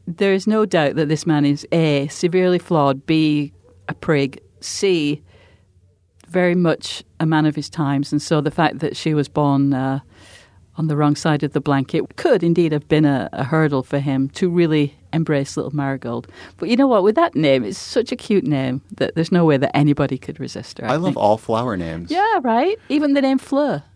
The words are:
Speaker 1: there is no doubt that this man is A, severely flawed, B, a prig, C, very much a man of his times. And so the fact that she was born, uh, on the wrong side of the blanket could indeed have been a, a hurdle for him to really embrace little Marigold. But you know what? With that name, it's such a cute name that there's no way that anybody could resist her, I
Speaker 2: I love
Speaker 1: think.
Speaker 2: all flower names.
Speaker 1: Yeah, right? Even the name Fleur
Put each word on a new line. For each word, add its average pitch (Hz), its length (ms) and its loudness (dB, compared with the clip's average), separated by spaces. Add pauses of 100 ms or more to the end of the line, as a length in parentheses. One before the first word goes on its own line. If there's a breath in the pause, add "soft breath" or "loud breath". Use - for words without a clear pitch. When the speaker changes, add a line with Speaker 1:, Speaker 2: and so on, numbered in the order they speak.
Speaker 1:
there 190 260 0
is 190 140 -2
no 214 180 2
doubt 165 300 0
that 151 140 0
this 156 180 -2
man 147 160 2
is 143 300 0
A, 147 340 2
severely 180 520 0
flawed, 139 460 0
B, 151 460 0 (380)
a - 40 -8
prig, 139 460 -2 (220)
C, 151 600 -2 (1040 soft breath)
very 180 280 0
much - 480 -2 (160)
a 165 60 -2
man 156 200 2
of 147 100 0
his 151 140 -8
times. 139 420 -4
And 147 100 0
so 151 200 0
the 151 100 -2
fact - 280 0
that - 160 -4
she 156 180 -2
was 147 140 0
born, 139 460 2
uh, 135 260 -2 (800 loud breath)
on 160 100 -2
the 151 80 -2
wrong 147 200 2
side 151 280 0
of 143 100 -2
the 147 60 0
blanket 139 560 -2
could 240 280 2
indeed 170 280 2
have 151 160 -4
been 156 180 4
a, 131 280 0
a - 100 -4
hurdle 147 400 0
for 143 160 -4
him 135 300 -2
to 185 200 -2
really 156 460 0 (160)
embrace 156 460 -2
little 143 180 -6
Marigold. 135 520 -6 (300 loud breath)
But 175 120 -6
you 240 80 2
know 269 100 4
what? 214 160 4
With 214 120 4
that - 200 2
name, 135 300 2
it's - 140 -8
such - 320 -2
a 247 40 -6
cute 202 300 0
name 135 360 -2 (160)
that - 180 -2
there's 165 160 -2
no 175 120 4
way 151 140 6
that 131 180 0
anybody 143 420 2
could - 220 -12
resist - 380 -12
her, - 80 -10
I 123 80 0
Speaker 2:
I - 20 0
love 165 80 -2 (120)
Speaker 1:
think. - 20 -8
Speaker 2:
all 107 200 2
flower 113 380 -2
names. 85 360 -6
Speaker 1:
Yeah, 392 320 0
right? 262 340 0 (120)
Even 294 240 0
the 277 80 2
name 269 180 2
Fleur 269 440 -2 (120)